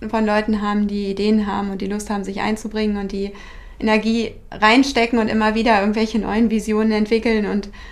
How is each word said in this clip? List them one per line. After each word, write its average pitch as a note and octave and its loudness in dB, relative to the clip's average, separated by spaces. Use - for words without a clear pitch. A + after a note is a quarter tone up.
von A3 0
Leuten G#3+ 0
haben, G#3 0
die G3+ -4
Ideen G#3 2
haben G3+ -4
und F#3+ -6
die G3 -4
Lust G#3 -6
haben, G3+ -2
sich G3 -6
einzubringen G#3+ -2
und G3 -6
die G3+ -6
Energie A3 2
reinstecken A#3 4
und A3 2
immer G#3+ 2
wieder A3+ 4
irgendwelche A3 0
neuen G#3 2
Visionen G#3+ 0
entwickeln. G#3+ 2
Und G3 -4